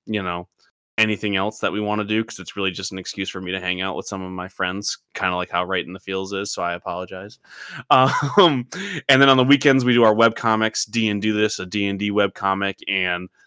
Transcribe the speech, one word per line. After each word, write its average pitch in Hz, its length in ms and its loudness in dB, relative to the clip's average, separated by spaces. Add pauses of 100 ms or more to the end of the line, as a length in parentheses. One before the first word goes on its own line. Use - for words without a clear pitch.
you 104 160 -4
know, 90 260 -6 (500)
anything 107 360 0
else 95 260 -2
that 92 120 0
we 104 80 -2
wanna 104 240 -2
do, 107 180 0
'cause - 160 -8
it's 95 180 -14
really 95 140 -2
just 92 220 -8
an 95 60 -8
excuse 95 320 -8
for 92 100 -8
me 90 120 -8
to 95 80 -6
hang 90 200 -4
out 92 160 -4
with 95 100 -8
some 95 140 -8
of 92 100 -8
my 92 180 -8
friends, 95 500 -6 (160)
kinda 92 200 -2
like 90 140 -2
how 90 160 -2
Right 90 220 -4
in 90 80 -10
the 95 60 -12
Fields 95 340 -6
is, 98 180 -6
so 95 100 -6
I 87 120 -2
apologize. 92 640 -10 (260)
<laughs> 156 260 -6
Um, 135 760 4 (420)
and 131 140 8
then 139 80 8
on 131 80 6
the 127 60 6
weekends, 135 400 6
we 123 100 4
do 120 80 6
our 110 120 8
webcomics, 110 760 2
D 110 180 0
and 104 140 -2
Do 107 100 0
This, 107 260 0
a 95 60 -6
D 101 220 -2
and 98 120 -2
D 104 120 -2
webcomic, 98 760 0
and 90 440 -4 (160)